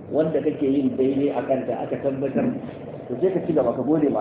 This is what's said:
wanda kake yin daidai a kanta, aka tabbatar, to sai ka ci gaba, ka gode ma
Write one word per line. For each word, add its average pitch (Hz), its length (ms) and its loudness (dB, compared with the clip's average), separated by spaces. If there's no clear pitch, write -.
wanda 151 280 2
kake 143 220 -2
yin 135 340 2
daidai 135 380 2
a 123 80 -2
kanta, 127 400 -2
aka 139 160 -4
tabbatar, 135 480 0
to 123 120 -6
sai 185 140 4
ka 170 100 0
ci 170 80 0
gaba, 127 220 2
ka 127 80 -2
gode 151 260 4
ma 110 120 2